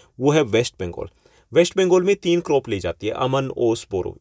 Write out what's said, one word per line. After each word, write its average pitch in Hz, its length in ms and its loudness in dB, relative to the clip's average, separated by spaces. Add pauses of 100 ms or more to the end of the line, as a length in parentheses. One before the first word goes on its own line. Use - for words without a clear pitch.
(200)
वो 139 100 2
है 156 120 4
वेस्ट 113 380 0
बंगाल। 87 280 -10 (440)
वेस्ट 170 240 4
बंगाल 185 260 4
में 196 140 2
तीन 175 240 0
क्रॉप 143 280 0
ली 104 100 -4
जाती 87 280 -6
है, 110 60 -4
अमन, 131 360 -2
ओस, 117 420 -2
बोरो, - 300 -6